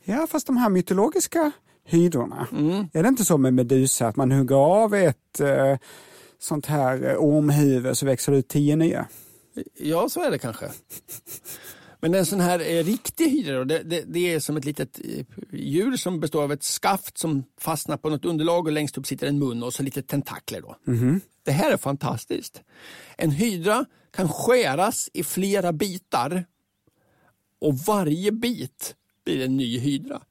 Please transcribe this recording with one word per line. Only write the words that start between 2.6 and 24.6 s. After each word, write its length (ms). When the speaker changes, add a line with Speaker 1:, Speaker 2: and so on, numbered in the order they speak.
Speaker 1:
är 100
det 60
inte 160
så 120
med 160
Medusa 540
att 80
man 160
hugger 240
av 400
ett, 440
eh, 380
sånt 260
här, 440
eh, 80
ormhuvud 800
så 80
växer 260
det 60
ut 100
tio 280
nya? 320
Speaker 2:
Ja, 300
så 140
är 80
det 80
kanske. 300
Men 140
en 120
sån 140
här, 200
eh, 240
riktig 460
hydra 280
då, 60
det, 200
det, 240
det 260
är 60
som 180
ett 80
litet, 380
eh, 220
djur 460
som 220
består 240
av 80
ett 120
skaft 540
som 260
fastnar 380
på 120
något 160
underlag 400
och 60
längst 260
upp 100
sitter 200
en 120
mun 240
och 100
så 100
lite 180
tentakler 600
då. 220
Speaker 1:
Mhm. 380
Speaker 2:
Det 80
här 200
är 60
fantastiskt. 840
En 140
hydra 540
kan 180
skäras 840